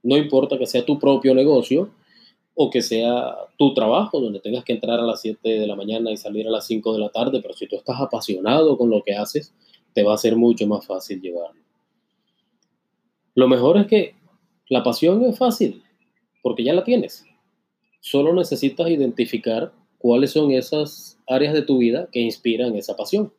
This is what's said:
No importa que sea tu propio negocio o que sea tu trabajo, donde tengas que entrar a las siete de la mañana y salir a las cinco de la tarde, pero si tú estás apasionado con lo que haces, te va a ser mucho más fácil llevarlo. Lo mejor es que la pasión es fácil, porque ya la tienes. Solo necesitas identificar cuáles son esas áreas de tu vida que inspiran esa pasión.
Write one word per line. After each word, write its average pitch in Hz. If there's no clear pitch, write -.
No 135
importa 139
que 123
sea 123
tu 147
propio 135
negocio 139
o 147
que 117
sea 120
tu 143
trabajo, 139
donde 107
tengas 123
que 123
entrar 117
a 117
las 110
siete 110
de 107
la 101
mañana 110
y 107
salir 107
a 113
las 110
cinco 110
de 110
la 104
tarde, 123
pero -
si -
tú 104
estás 123
apasionado 120
con 120
lo 104
que 101
haces, 104
te 104
va 104
a 107
ser 117
mucho 117
más 104
fácil 92
llevarlo. 87
Lo 127
mejor 131
es 202
que 202
la 135
pasión 180
es 226
fácil, 233
porque 117
ya 139
la 185
tienes. -
Solo 147
necesitas 160
identificar 123
cuáles 123
son 147
esas 147
áreas 139
de 151
tu 139
vida 123
que 120
inspiran 117
esa 101
pasión. 196